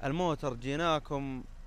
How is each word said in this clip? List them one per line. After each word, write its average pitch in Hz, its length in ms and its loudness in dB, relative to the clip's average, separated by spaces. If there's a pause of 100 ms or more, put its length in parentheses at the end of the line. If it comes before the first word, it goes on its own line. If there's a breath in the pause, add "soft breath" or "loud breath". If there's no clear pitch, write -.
الموتر 147 500 2
جيناكم 139 880 0 (240)